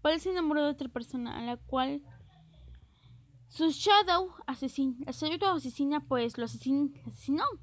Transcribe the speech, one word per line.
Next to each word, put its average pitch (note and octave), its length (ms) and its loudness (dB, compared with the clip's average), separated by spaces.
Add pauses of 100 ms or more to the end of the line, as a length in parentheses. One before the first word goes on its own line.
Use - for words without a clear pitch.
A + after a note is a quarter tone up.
Paul D#4 180 2
se F#4 120 -4
enamoró D4+ 320 2
de D4 80 2
otra C#4 160 -8
persona, A#3+ 500 -8
a - 40 -8
la A#3+ 160 -6
cual C4+ 440 -2 (1500)
su D#4+ 240 2
Shadow F#4 600 4 (160)
asesin-, C4 580 -2
la C4 60 -6
Shadow E4 440 0
asesina, C#4 500 -2
pues, A#3 320 0
lo A#3+ 80 -2
asesin-, C4+ 600 0
asesinó. C#4+ 400 -2 (180)